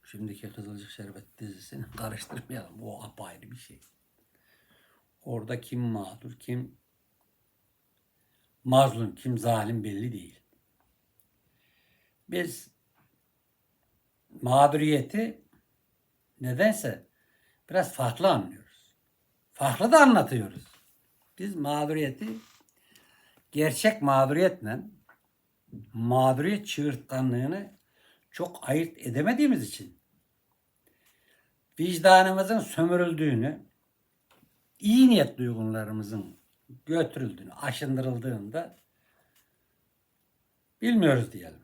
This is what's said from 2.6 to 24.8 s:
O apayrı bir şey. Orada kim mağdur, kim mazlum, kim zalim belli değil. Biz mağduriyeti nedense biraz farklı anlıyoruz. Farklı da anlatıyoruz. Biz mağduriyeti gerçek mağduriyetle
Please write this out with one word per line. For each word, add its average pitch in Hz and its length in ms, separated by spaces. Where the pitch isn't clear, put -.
O 107 200
apayrı 107 480
bir 123 60
şey. - 220
Orada 120 400
kim - 180
mağdur, 113 540
kim - 440
mazlum, 127 520
kim 123 220
zalim 110 460
belli 107 280
değil. 92 280
Biz - 420
mağduriyeti 139 1000
nedense 131 680
biraz 180 240
farklı 131 360
anlıyoruz. - 680
Farklı 143 380
da 311 100
anlatıyoruz. 147 640
Biz 196 160
mağduriyeti 147 720
gerçek 156 500
mağduriyetle 139 800